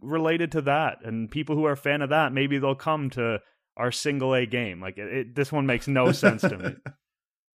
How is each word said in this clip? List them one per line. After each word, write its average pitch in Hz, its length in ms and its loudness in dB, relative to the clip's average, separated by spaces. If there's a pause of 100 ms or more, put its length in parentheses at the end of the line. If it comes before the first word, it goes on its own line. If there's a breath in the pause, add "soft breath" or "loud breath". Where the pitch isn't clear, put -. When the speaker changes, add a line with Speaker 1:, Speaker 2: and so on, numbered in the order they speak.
Speaker 1:
related 160 500 0
to 160 100 0
that. 143 400 0
And 113 280 -6
people 151 260 -2
who 156 80 2
are 147 80 4
a 135 60 -2
fan 143 240 0
of 135 80 -2
that, 147 240 2
maybe 139 240 0
they'll 135 160 0
come 147 360 -2
to 117 280 -2 (400)
our 120 120 -2
single 131 440 0
A 123 100 2
game." 107 380 -4
Like, 95 160 -10
it, 101 120 -8
it, 120 240 -6
this 139 160 0
one 147 140 0
makes 123 240 0
no 127 240 6
sense 131 300 2
to 123 160 0
me. - 220 -6
Speaker 2:
<laughs> - 60 -16 (720)